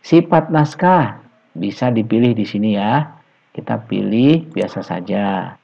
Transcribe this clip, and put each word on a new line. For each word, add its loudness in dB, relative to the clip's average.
Sifat 4
naskah 2
bisa -4
dipilih 2
di -2
sini 0
ya. -2
Kita -6
pilih 0
biasa -6
saja. -6